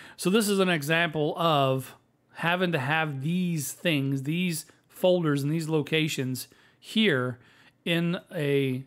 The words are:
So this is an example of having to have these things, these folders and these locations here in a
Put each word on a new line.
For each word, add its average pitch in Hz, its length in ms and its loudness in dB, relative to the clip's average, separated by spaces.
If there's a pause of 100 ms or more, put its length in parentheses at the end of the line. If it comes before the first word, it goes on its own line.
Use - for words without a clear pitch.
(180)
So - 120 -2
this 208 200 2
is 196 100 2
an 190 80 4
example 160 680 0
of 139 580 2 (380)
having 175 400 0
to 151 60 0
have 147 420 -2
these 170 500 -2
things, 139 520 0
these 165 420 -2 (240)
folders 160 540 2
and 143 80 -2
these 160 180 -2
locations 147 800 -2 (280)
here 131 600 0 (460)
in 170 340 0 (140)
a 139 540 -2